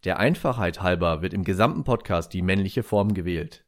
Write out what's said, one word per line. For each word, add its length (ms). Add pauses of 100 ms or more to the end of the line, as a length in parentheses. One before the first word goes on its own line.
Der 160
Einfachheit 600
halber 400
wird 120
im 120
gesamten 400
Podcast 480
die 80
männliche 420
Form 300
gewählt. 540